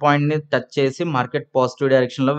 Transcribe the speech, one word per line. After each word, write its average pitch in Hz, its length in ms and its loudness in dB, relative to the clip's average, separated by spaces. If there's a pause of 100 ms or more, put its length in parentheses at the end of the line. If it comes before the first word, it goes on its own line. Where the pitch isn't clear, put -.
పాయింట్ 147 280 2
ని 156 80 -2 (140)
టచ్ 127 240 -2
చేసి 139 280 -2 (120)
మార్కెట్ 123 400 -4
పాజిటివ్ 131 380 0
డైరెక్షన్ 127 360 0
లో 143 80 0